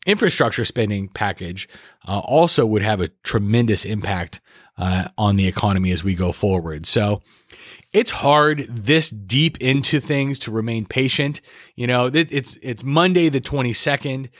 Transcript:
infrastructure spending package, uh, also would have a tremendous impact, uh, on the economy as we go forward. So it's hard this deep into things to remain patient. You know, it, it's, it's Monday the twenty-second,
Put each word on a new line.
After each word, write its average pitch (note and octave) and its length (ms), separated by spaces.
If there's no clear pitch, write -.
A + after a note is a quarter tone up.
infrastructure D3+ 600
spending G#2 440
package, F2+ 580
uh, G2 120
also D3 460
would G#2+ 160
have G#2 200
a E2 80
tremendous A2 600
impact, G2 540
uh, F#2 400
on G2+ 180
the G2 100
economy F#2+ 460
as E2+ 140
we F#2+ 100
go F2 160
forward. E2 540
So G#2 360
it's A3+ 200
hard D3 480
this A#2+ 400
deep A#2 480
into C3+ 420
things C#3 400
to - 120
remain A2+ 340
patient. C#3 560
You A#2+ 100
know, B2 220
it, D#3 240
it's, C#3 300
it's A#2+ 200
Monday E3+ 460
the C3+ 140
twenty-second, C3+ 880